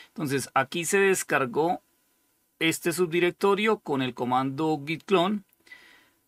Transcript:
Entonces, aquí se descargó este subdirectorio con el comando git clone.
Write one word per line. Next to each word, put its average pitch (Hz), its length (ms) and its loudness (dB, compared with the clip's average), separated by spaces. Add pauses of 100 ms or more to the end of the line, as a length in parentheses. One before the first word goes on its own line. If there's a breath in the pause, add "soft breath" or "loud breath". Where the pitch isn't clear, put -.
Entonces, 139 480 -6
aquí 147 300 -2
se 196 120 0
descargó 165 880 0 (720)
este 160 340 0
subdirectorio 180 880 0
con 143 240 -2
el 123 140 -4
comando 135 720 -2
git 156 180 -8
clone. 196 400 2 (840 loud breath)